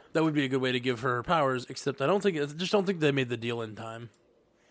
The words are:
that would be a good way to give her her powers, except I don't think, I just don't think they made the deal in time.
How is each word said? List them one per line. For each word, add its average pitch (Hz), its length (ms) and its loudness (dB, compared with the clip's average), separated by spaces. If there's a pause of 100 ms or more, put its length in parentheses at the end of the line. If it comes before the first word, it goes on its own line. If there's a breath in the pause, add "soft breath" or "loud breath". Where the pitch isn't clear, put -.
(120)
that 160 100 4
would 156 100 2
be 143 120 2
a - 20 2
good 131 140 0
way 127 100 2
to 123 80 0
give 123 220 -2
her 123 140 0
her 120 80 -2
powers, 135 460 2
except - 320 -6
I 135 60 2
don't 190 160 2
think, 190 140 0
I 147 80 -2
just 160 260 -4
don't 202 140 4
think 185 160 0
they 151 100 4
made 135 180 0
the 120 80 -2
deal 117 240 -4
in 107 140 -8
time. 113 340 -12 (600 soft breath)